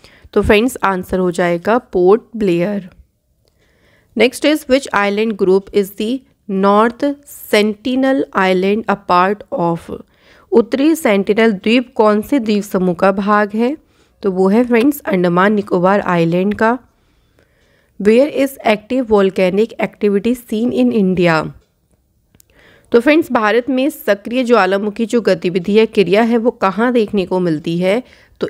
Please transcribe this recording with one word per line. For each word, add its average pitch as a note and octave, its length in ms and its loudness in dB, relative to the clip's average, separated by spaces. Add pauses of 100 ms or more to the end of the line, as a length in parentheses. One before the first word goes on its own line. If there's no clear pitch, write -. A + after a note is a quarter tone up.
(320)
तो G#3 100 0
फ्रेंड्स A3 400 0
आंसर F#3+ 360 -4
हो F3+ 120 0
जाएगा F3 480 -2
पोर्ट G3 440 2 (140)
ब्लेयर। F#3 540 -2 (1300)
Next A#3+ 260 0
is D4+ 220 0
which C4+ 280 0
island G3+ 480 -2
group F#3+ 320 0
is G3+ 260 -2
the A#3 180 -4 (320)
North G#3+ 640 0 (400)
Sentinel C4 680 0 (140)
Island F#3+ 480 0
a G3 120 -2 (140)
part F#3 500 0
of? E3+ 340 -4 (580)
उत्तरी C#4 420 2
सेंटिनल A3 580 0
द्वीप A3+ 420 -2
कौन G#3+ 280 2
से C#4+ 160 -2
द्वीप G#3+ 240 -2
समूह F#3 320 -2
का F#3+ 180 0
भाग G#3 420 0
है? A#3+ 220 -2 (460)
तो G3 100 -2
वो F#3+ 160 2
है A3+ 160 2
फ्रेंड्स A#3+ 360 0
अंडमान F3+ 520 2
निकोबार G3 480 0
आइलैंड F3+ 540 0
का। A3+ 240 0 (1200)
Where C4 440 2
is A3+ 300 -2
active A#3+ 340 -6
volcanic G3 580 0 (120)
activity G3+ 560 -2 (140)
seen A#3 220 -2
in B3 200 0
India? F3 560 0 (1400)
तो A#3 80 6
फ्रेंड्स D4+ 320 2
भारत A#3 380 0
में C4 200 0
सक्रिय A3 540 -4
ज्वालामुखी G#3 640 0
जो A#3+ 140 0
गतिविधि F#3 580 0
है, A3 80 4
क्रिया G3+ 360 2
है, A#3 140 0
वो A#3 140 0
कहाँ G#3+ 420 -2
देखने G#3 340 0
को F#3 140 -2
मिलती E3 380 -2
है? F#3+ 240 0 (380)
तो - 100 -4